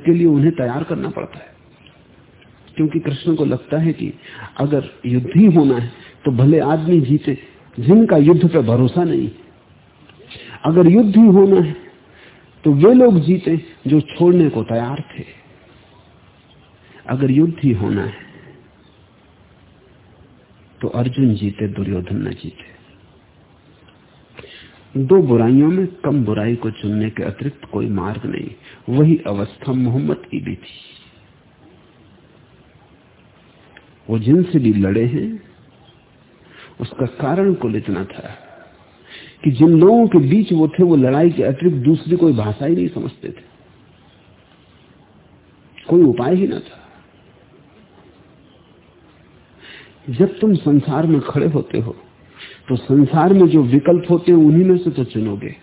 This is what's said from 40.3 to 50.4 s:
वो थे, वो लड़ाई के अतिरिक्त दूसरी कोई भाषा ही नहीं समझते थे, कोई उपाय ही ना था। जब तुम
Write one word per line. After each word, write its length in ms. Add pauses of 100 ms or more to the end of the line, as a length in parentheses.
वो 140
थे, 160
वो 120
लड़ाई 340
के 140
अतिरिक्त 340
दूसरी 400
कोई 160
भाषा 320
ही 100
नहीं 120
समझते 420
थे, 240 (2250)
कोई 160
उपाय 320
ही 120
ना 120
था। 200 (3250)
जब 300
तुम 160